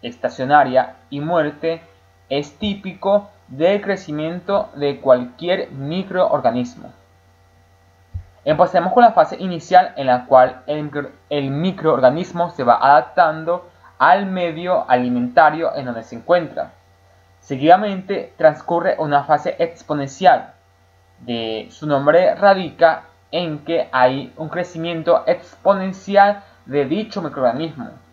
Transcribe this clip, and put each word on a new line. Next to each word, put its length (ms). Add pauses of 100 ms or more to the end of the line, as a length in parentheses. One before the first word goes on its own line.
estacionaria 920 (160)
y 80
muerte 600 (480)
es 300
típico 720 (200)
del 340
crecimiento 880
de 260
cualquier 680
microorganismo. 1200 (1500)
Empecemos 500
con 100
la 80
fase 240
inicial 640
en 100
la 180
cual 400
el 200
micro-, 260 (180)
el 220
microorganismo 1000
se 140
va 180
adaptando 880 (300)
al 260
medio 640
alimentario 840
en 100
donde 160
se 140
encuentra. 560 (680)
Seguidamente 1000
transcurre 600
una 280
fase 340
exponencial. 960 (680)
De 500
su 160
nombre 480
radica 720 (260)
en 340
que 280
hay 440
un 140
crecimiento 800
exponencial 1120 (240)
de 200
dicho 360
microorganismo. 680 (220)